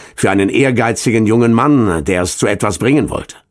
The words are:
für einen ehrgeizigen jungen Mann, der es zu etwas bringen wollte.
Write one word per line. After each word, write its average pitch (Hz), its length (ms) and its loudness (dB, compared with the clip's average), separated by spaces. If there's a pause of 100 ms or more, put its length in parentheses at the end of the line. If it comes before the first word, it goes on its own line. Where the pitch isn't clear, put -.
(140)
für 101 160 0
einen 98 180 2
ehrgeizigen 113 760 0
jungen 117 260 2
Mann, 113 520 2
der 90 180 -2
es - 160 -6
zu 123 80 0
etwas 104 320 -2
bringen 127 320 0
wollte. - 260 -10 (140)